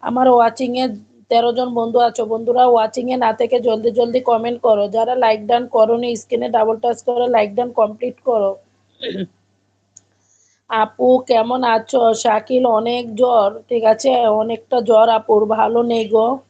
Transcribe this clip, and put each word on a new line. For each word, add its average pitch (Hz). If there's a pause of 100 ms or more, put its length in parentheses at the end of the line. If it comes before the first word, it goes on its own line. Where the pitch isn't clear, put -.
আমার 254
ওয়াচিং 240
এ 254 (420)
তেরো 240
জন 247
বন্ধু 233
আছো। 233
বন্ধুরা, 233
ওয়াচিং 240
এ 262
না 233
থেকে 233
জলদি 220
জলদি 240
কমেন্ট 240
করো। 214
যারা 226
লাইক 220
ডান 240
করোনি, 233
স্ক্রিনে 240
ডাবল 220
টাচ 233
করে 247
লাইক 220
ডান 240
কমপ্লিট 220
করো। 214 (480)
<clears throat> - (1400)
আপু 220 (180)
কেমন 240
আছো? 226 (140)
শাকিল, 226
অনেক 233 (120)
জ্বর, 226 (160)
ঠিক 233
আছে, 220 (220)
অনেকটা 226
জ্বর 220
আপুর, 220
ভালো 220
নেই 226
গো। 220 (220)